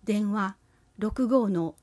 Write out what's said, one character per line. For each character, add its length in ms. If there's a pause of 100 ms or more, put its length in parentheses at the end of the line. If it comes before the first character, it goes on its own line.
電 300
話 240 (420)
六 300
五 200
の 340